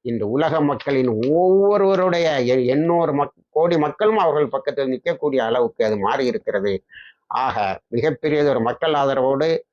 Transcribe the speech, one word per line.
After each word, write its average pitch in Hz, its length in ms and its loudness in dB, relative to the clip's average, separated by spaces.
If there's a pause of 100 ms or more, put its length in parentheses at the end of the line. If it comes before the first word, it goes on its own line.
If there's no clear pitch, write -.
இன்று 107 300 -4
உலக 151 300 0
மக்களின் 135 500 0 (200)
ஒவ்வொருவருடைய 185 960 2 (260)
எ-, 131 120 2
எண்ணூறு 160 480 2
மக்-, 143 220 -2 (140)
கோடி 170 280 2
மக்களும் 202 460 0
அவர்கள் 147 300 0
பக்கத்தில் 135 400 -4
நிற்கக்கூடிய 135 540 -2
அளவுக்கு 117 360 0
அது 107 140 0
மாறி 120 280 -2
இருக்கிறது. 104 460 -2 (540)
ஆக 127 300 -4 (340)
மிகப்பெரியதொரு 147 720 0
மக்கள் 127 320 -2
ஆதரவோடு 139 580 0 (220)